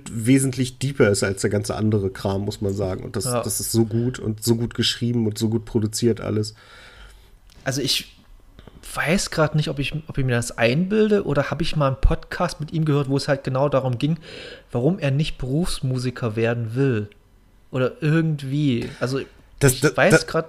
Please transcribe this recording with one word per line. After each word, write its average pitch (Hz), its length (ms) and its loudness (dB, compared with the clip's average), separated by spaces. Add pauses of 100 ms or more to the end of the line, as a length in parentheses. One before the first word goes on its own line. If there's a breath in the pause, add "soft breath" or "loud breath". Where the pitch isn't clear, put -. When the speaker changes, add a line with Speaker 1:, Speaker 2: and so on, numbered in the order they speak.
(100)
Speaker 1:
wesentlich 127 680 2
deeper 131 300 4
ist 101 140 2
als 98 200 -2
der 107 80 0
ganze 101 260 -2
andere 107 340 0
Kram, 98 320 -2
muss 101 180 -6
man 98 120 -2
sagen. 98 320 -4
Und - 120 -12
das, 98 100 -4
Speaker 2:
Ja. 120 160 -2
Speaker 1:
das - 180 -6
ist 101 100 -6
so 113 140 4
gut 117 340 -2
und 110 240 -6
so 117 140 2
gut 117 180 -4
geschrieben 117 520 0
und 107 120 -2
so 110 120 0
gut 113 160 -2
produziert 110 540 0
alles. 107 340 -2 (1120 soft breath)
Speaker 2:
Also 135 180 -2
ich - 340 -4 (800)
weiß - 360 0
grad 151 240 2
nicht, 151 140 2
ob 143 100 -4
ich, 139 140 -4 (160)
ob - 80 -14
ich 139 80 0
mir 123 120 2
das 120 200 -4
einbilde 196 680 2
oder 143 240 0
hab 147 100 -4
ich 165 160 0
mal 147 120 4
einen 135 120 -2
Podcast - 600 -2
mit 151 120 -8
ihm 160 140 0
gehört, 143 240 2
wo 139 80 2
es - 100 -2
halt 139 160 0
genau 135 240 0
darum 127 300 0
ging, 151 180 0 (560 loud breath)
warum 139 260 2
er 139 120 0
nicht 143 260 0
Berufsmusiker 127 1000 -2
werden 113 400 0
will. 123 340 2 (640)
Oder 131 300 0
irgendwie. 147 880 0 (120)
Also 131 200 -2 (380)
Speaker 1:
Das, 139 160 6
Speaker 2:
ich - 80 -8
Speaker 1:
das, 147 140 2
Speaker 2:
weiß 143 160 6
Speaker 1:
das, 160 140 4
Speaker 2:
grad 165 220 -2